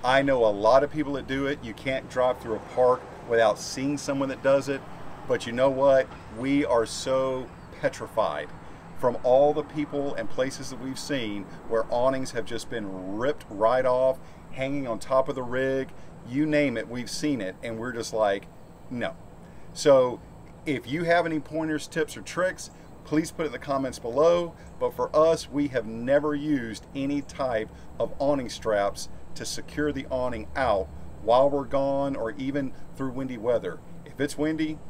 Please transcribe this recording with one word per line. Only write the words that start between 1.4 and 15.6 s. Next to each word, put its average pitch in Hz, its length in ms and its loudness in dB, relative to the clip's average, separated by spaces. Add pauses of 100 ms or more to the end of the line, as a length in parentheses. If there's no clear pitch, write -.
it. 143 160 -4
You 113 120 -10
can't 131 340 -4
drive 127 320 2
through 113 140 -4
a 104 60 -6 (140)
park 127 280 6 (260)
without 113 300 6
seeing 139 400 -2
someone 135 320 -2
that 127 120 -8
does 135 280 4
it. 135 100 -2 (480)
But 120 180 0
you 117 60 -6
know 127 160 4
what? 135 380 6 (320)
We 139 260 2
are 117 220 4
so 131 600 -2 (320)
petrified 82 720 -2 (500)
from 120 240 2
all 139 300 8
the 151 120 0
people 143 500 -4
and - 160 -2
places 131 400 -2
that 127 100 -10
we've 131 180 -6
seen 104 460 -4 (240)
where 113 220 2
awnings 131 400 2
have 113 160 -4
just 113 240 -6
been 98 480 -6
ripped 139 320 -2
right 123 340 4
off, 127 340 4 (340)
hanging 135 340 -2
on 110 120 -4
top 131 300 2
of 139 60 -2
the 131 80 -4
rig, 131 480 0 (360)